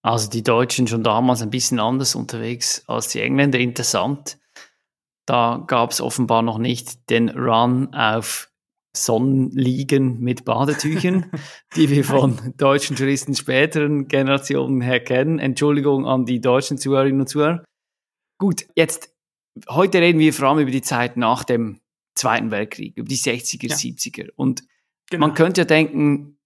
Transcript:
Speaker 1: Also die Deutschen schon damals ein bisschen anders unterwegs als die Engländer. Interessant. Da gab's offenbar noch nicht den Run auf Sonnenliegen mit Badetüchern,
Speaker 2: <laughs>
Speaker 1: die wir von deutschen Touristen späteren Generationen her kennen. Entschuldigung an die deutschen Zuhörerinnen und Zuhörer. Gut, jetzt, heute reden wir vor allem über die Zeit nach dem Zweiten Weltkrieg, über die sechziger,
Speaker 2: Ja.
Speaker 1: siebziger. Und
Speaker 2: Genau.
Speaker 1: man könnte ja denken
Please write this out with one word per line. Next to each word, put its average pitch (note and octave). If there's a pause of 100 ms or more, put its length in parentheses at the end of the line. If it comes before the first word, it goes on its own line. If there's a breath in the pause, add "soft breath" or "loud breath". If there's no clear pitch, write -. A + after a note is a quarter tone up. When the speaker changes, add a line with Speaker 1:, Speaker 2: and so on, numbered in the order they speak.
Speaker 1:
Also A2+
die A2+
Deutschen B2
schon A2+
damals A#2
ein G#2+
bisschen B2
anders B2+
unterwegs A#2+
als A2+
die A2
Engländer. C3+
Interessant. A#2+ (880 loud breath)
Da A#2+
gab's A#2
offenbar A#2
noch A2+
nicht A#2+
den A3+
Run B2
auf A2+ (460)
Sonnenliegen C3
mit B2
Badetüchern, D#3 (200 loud breath)
Speaker 2:
<laughs> -
Speaker 1:
die D#3
wir C#3+
von C3
deutschen C#3
Touristen C3+
späteren D3
Generationen C3+
her B2
kennen. C#3
Entschuldigung C#3
an B2+
die A#2+
deutschen C3
Zuhörerinnen C3+
und C3
Zuhörer. D#3 (720)
Gut, F#3+ (100)
jetzt, - (560)
heute F#3
reden E3+
wir D#3
vor C#3
allem D3+
über C3
die C3
Zeit A#2+
nach A#2+
dem A#2 (360)
Zweiten A2+
Weltkrieg, G#2+
über A#2
die C3+
sechziger, B2
Speaker 2:
Ja. -
Speaker 1:
siebziger. B2 (100)
Und C3+ (460)
Speaker 2:
Genau. D#3
Speaker 1:
man D3
könnte F3
ja D#3+
denken D3+